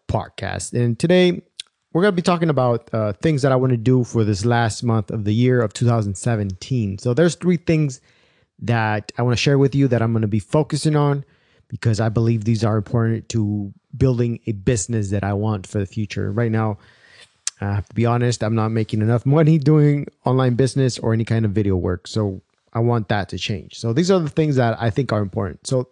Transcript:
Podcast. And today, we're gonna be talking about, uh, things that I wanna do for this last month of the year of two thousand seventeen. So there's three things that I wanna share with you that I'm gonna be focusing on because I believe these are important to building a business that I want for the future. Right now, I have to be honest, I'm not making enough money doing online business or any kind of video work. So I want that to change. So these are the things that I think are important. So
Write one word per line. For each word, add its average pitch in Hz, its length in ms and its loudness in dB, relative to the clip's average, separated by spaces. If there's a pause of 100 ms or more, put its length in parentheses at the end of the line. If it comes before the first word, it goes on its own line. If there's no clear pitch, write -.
Podcast. 95 640 -8
And 120 260 -2
today, 180 440 2 (500)
we're 165 120 0
gonna 208 100 2
be 175 80 -2
talking 170 280 0
about, 127 440 0
uh, 107 180 -2
things 151 300 -2
that 135 100 4
I 131 60 4
wanna 127 180 2
do 123 300 2
for 117 180 0
this 104 220 0
last 117 360 0
month 113 300 0
of 107 140 -6
the 104 80 2
year 123 280 4
of 107 120 -2
two - 120 -2
thousand 110 300 0
seventeen. 104 840 -4
So 123 140 -2
there's 160 220 2
three 175 220 0
things 156 420 -2 (600)
that 110 580 0
I 120 60 0
wanna 123 120 2
share 143 220 2
with 135 180 2
you 139 140 2
that 117 120 2
I'm 113 120 0
gonna 110 120 0
be 107 140 -2
focusing 151 560 0
on 143 300 0 (420)
because 107 320 -2
I 113 80 0
believe 113 380 2
these 113 180 2
are 110 140 2
important 113 500 -2
to 104 460 -4 (240)
building 120 500 0
a 117 60 -2
business 104 560 -2
that 98 160 -2
I 101 80 0
want 104 340 -2
for 104 120 -6
the 98 60 -2
future. 101 460 -6
Right 117 180 0
now, 110 280 -2 (840)
I 101 160 -2
have 98 140 -4
to - 40 -20
be 117 120 0
honest, 120 360 0
I'm 113 140 0
not 110 140 0
making 110 320 -2
enough 113 240 0
money 156 320 4
doing 147 500 2 (160)
online 127 320 2
business 131 420 0
or 117 140 -2
any 113 140 0
kind 113 180 0
of 104 80 0
video 98 240 0
work. 90 320 -4
So 101 340 -4 (340)
I 117 40 0
want 117 300 0
that 104 200 -2
to 101 80 -8
change. - 420 -8
So 117 140 -2
these 170 160 0
are 190 80 4
the 156 120 -2
things 151 260 0
that 117 260 2
I 117 80 0
think 123 240 -2
are 107 80 2
important. 101 460 -6
So 127 240 -2